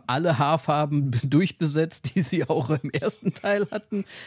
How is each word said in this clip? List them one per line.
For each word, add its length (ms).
alle 300
Haarfarben 720
<laughs> 120
durchbesetzt, 920
die 60
sie 260
auch 220
im 220
ersten 420
Teil 380
hatten. 340